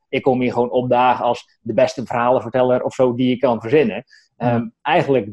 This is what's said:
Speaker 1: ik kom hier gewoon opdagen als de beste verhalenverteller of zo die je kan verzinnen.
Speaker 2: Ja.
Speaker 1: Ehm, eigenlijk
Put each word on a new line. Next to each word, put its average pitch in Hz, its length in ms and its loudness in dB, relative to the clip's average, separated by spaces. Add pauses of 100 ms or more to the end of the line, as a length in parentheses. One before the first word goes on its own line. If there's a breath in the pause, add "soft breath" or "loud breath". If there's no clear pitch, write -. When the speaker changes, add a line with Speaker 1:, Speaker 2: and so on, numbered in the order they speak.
Speaker 1:
ik 131 140 -4
kom 127 180 2
hier 123 120 -2
gewoon 120 180 -2
opdagen 123 540 2
als - 360 -4
de 113 140 -8
beste 123 320 0
verhalenverteller 123 760 0
of 131 120 -4
zo 127 200 2
die 123 140 0
je 127 80 0
kan 120 240 0
verzinnen. 117 440 0 (320 soft breath)
Speaker 2:
Ja. 120 180 -2
Speaker 1:
Ehm, 117 140 -2 (140)
eigenlijk 135 500 0